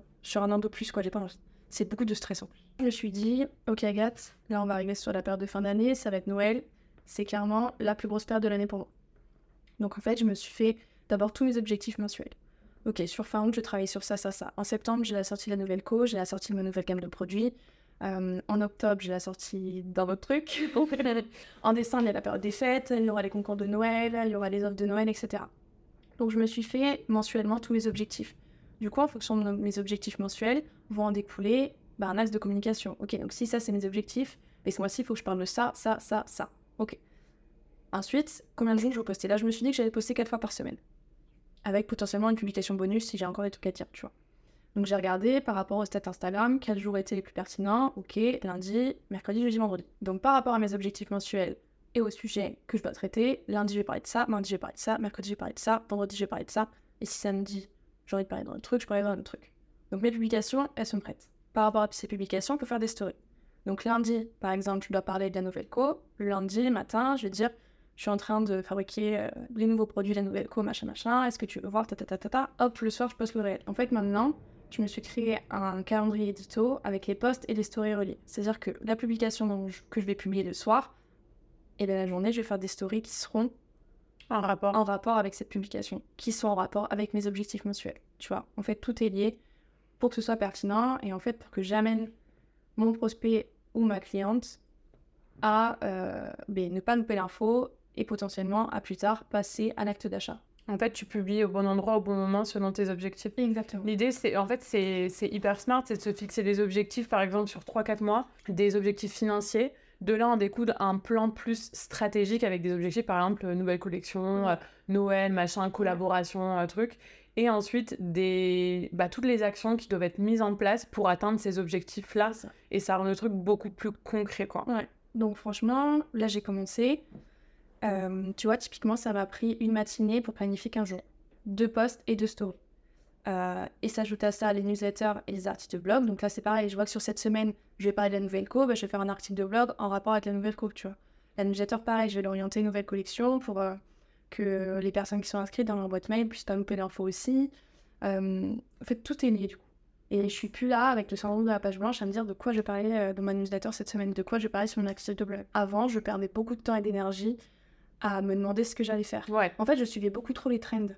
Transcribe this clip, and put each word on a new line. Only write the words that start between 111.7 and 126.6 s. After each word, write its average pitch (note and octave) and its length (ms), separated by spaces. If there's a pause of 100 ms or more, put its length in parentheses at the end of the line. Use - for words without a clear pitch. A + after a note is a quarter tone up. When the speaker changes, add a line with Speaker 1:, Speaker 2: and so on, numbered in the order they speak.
Speaker 2:
stratégique G#3 680
avec F#3 180
des F3 100
objectifs, F3+ 340
par F#3 120
exemple, G3 360
nouvelle F3+ 260
collection, F#3+ 640
Speaker 1:
Ouais. F3+ 80
Speaker 2:
euh, - 20 (320)
Noël, G3 460
machin, F3+ 320
Speaker 1:
Ouais. F#3+ 60
Speaker 2:
collaboration, F#3 880
euh, F3 60
truc. A3 320 (400)
Et A#3 120
ensuite, A3 500
des, F3+ 920
bah, F3 160
toutes B3 160
les A#3 180
actions G#3+ 320
qui A#3 140
doivent F3+ 140
être F3 160
mises A3 220
en G3+ 140
place G#3 300
pour G3 240
atteindre G#3 280
ces F#3+ 220
objectifs-là. G3 720
Speaker 1:
C'est - 140
ça. - 60 (180)
Speaker 2:
Et G3 80
ça F#3+ 180
rend F#3+ 60
le F#3+ 120
truc G#3+ 180
beaucoup G3+ 360
plus G#3 220
concret, G#3 560
quoi. - 220
Speaker 1:
Ouais. A3+ 180 (280)
Donc, G#3+ 200
franchement, C4+ 640 (140)
là, A3 140
j'ai G#3 140
commencé. A3+ 640 (800)